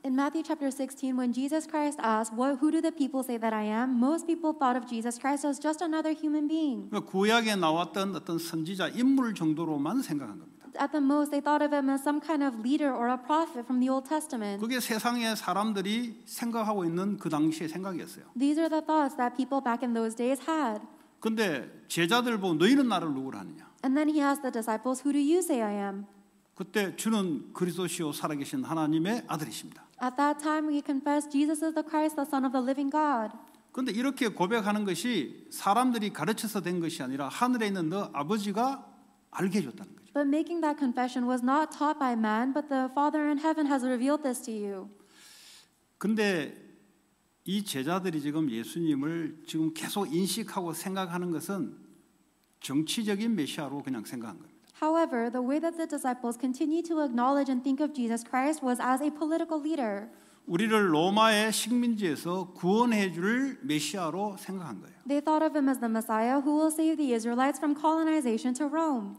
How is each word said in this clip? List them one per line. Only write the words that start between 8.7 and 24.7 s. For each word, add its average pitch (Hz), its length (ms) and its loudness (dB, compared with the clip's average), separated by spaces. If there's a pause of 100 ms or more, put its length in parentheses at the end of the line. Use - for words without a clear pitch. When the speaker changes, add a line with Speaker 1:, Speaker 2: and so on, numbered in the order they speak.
Speaker 2:
인물 247 440 4
정도로만 160 680 0
생각한 123 340 -6
겁니다. - 180 -20 (240)
Speaker 1:
At 285 120 0
the 311 120 0
most, 294 280 2
they 285 100 0
thought 294 240 2
of 294 80 0
him 277 160 2
as 269 160 0
some 294 160 0
kind 294 240 0
of 233 160 -2
leader 277 320 2
or 240 160 0
a 254 80 0
prophet 302 480 -2
from 254 160 0
the 262 80 4
Old 262 180 0
Testament. 226 540 -2
Speaker 2:
그게 240 180 0
세상의 226 560 0
사람들이 208 880 -2
생각하고 220 600 -2
있는 180 320 0
그 - 120 -4
당시의 156 380 2
생각이었어요. 180 580 -8 (120)
Speaker 1:
These 285 240 2
are 320 80 2
the 311 160 0
thoughts 294 320 2
that 247 180 0
people 269 220 0
back 240 240 0
in 240 160 0
those 226 180 0
days 254 220 0 (100)
had. 269 380 0 (340)
Speaker 2:
근데 208 460 0 (220)
제자들 226 520 2
보고 185 140 2
"너희는 240 340 6
나를 170 240 0
누구라 131 280 -6
하느냐?" - 260 -14 (180)
Speaker 1:
And 269 140 2
then 302 100 4
he 302 140 4
asked 277 240 2
the 254 80 -2
disciples, 233 480 -2